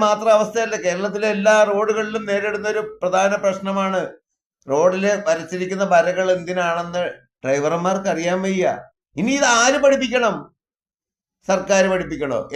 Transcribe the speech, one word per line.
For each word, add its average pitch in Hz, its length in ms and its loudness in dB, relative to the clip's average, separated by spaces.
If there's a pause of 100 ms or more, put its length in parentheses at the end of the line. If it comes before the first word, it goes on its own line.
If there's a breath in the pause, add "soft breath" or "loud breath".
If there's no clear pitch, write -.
മാത്രം 208 320 2
അവസ്ഥയല്ല, 214 480 0
കേരളത്തിലെ 196 520 -2
എല്ലാ 214 200 4 (140)
റോഡുകളിലും 214 600 -2
നേരിടുന്ന 202 440 -2
ഒരു 208 80 -2 (180)
പ്രധാന 185 320 2 (120)
പ്രശ്നമാണ്. 190 580 -2 (680)
റോഡില് 185 420 2 (140)
വരച്ചിരിക്കുന്ന 185 580 -2 (100)
വരകൾ 180 320 2 (100)
എന്തിനാണെന്ന് 175 680 -4 (380)
ഡ്രൈവർമാർക്ക് 170 720 -2
അറിയാൻ 175 320 -2
വയ്യ. 190 180 0 (560)
ഇനി 233 180 0
ഇത് 277 100 2 (120)
ആര് 269 240 2
പഠിപ്പിക്കണം? 262 520 2 (1120)
സർക്കാർ 190 440 2
പഠിപ്പിക്കണോ? 147 460 -4 (180)